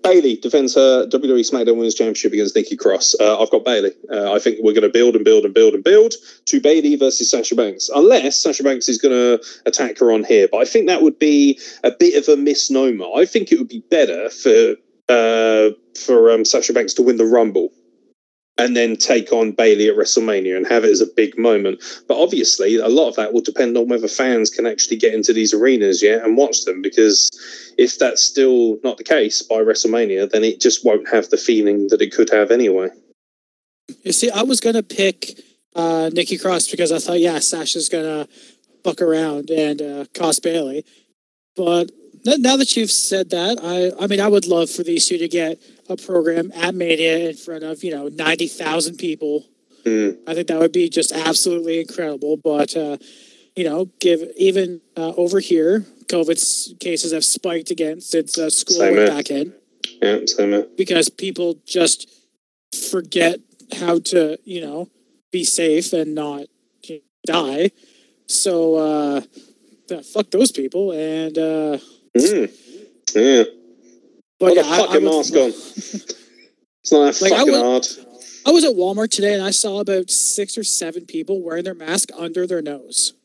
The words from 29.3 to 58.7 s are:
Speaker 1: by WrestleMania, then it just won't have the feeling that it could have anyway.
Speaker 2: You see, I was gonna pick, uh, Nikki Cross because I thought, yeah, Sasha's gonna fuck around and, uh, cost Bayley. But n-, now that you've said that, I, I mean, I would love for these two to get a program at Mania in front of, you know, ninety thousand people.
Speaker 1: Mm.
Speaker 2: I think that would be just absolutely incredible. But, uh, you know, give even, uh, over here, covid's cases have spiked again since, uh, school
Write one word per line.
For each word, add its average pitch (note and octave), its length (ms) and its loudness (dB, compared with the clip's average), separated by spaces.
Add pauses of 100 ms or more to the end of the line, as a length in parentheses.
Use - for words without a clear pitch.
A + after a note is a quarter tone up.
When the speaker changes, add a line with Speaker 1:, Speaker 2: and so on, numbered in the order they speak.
Speaker 1:
by A2 140 -2
WrestleMania, G#2+ 720 0
then G#2+ 120 0
it A2+ 160 -2
just - 240 0
won't G#2+ 240 2
have A2 220 0
the - 80 2
feeling G#2 520 0
that G#2+ 120 2
it G#2 100 -2
could - 200 0
have G#2 180 2
anyway. G2+ 380 2 (1120)
Speaker 2:
You F#3+ 100 -6
see, A#3 200 0
I G3+ 100 -4
was B3+ 180 0
gonna A3+ 220 0
pick, - 580 -4 (360)
uh, E3 360 -2
Nikki E3+ 280 -4
Cross F3+ 320 -2
because E3+ 200 -2
I E3 60 -2
thought, F3 220 -4
yeah, E3 180 0
Sasha's - 520 -4
gonna D#3 380 -6 (560)
fuck F3+ 200 -4
around D#3+ 480 -2
and, D3+ 320 -2
uh, C#3+ 220 -10 (100)
cost D#3+ 260 -2
Bayley. D#3 420 -4 (720)
But F3 360 0 (340)
n-, C#4 160 2
now C4 160 2
that C4+ 180 0
you've A3 140 -2
said F#3+ 400 -2
that, F#3 320 -4
I, F3+ 300 -2 (120)
I G3+ 40 -2
mean, G3 120 -2
I G3+ 100 2
would G3+ 180 2
love E3+ 240 0
for - 100 -8
these E3+ 260 -2
two F3 120 -4
to E3+ 80 -4
get E3 340 -4 (280)
a F#3 60 -8
program E3+ 580 -2
at F3 220 -4
Mania E3 540 -2
in D#3 80 -12
front D#3+ 260 -14
of, D#3 180 -12
you F3+ 100 -8
know, C#3+ 180 -10
ninety D#3+ 380 -4
thousand D#3+ 500 -6
people. D3+ 480 -8 (400)
Speaker 1:
Mm. G#2+ 320 -2 (100)
Speaker 2:
I D#3+ 60 -8
think E3 140 -6
that E3 120 -4
would D#3+ 140 2
be F3 160 0
just E3 240 -2
absolutely E3 640 -2
incredible. D3+ 560 -6
But, D3 400 -4
uh, D3 220 -6 (580)
you F#3 80 -6
know, E3 260 -4 (120)
give E3+ 180 2 (160)
even, F3+ 460 -2 (160)
uh, E3 180 -8
over F3 240 0
here, F#3 460 0 (240)
covid's - 720 -4
cases E3+ 320 -6
have D#3 100 -4
spiked E3 480 -4
again D#3+ 300 -6
since, - 360 -4
uh, D#3+ 120 -4
school - 300 -2